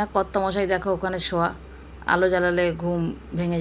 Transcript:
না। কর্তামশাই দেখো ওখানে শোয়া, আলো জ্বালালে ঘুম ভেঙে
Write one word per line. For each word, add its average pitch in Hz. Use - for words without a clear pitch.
না। 208
কর্তামশাই 190
দেখো 185
ওখানে 185
শোয়া, 170
আলো 180
জ্বালালে 175
ঘুম 175
ভেঙে 170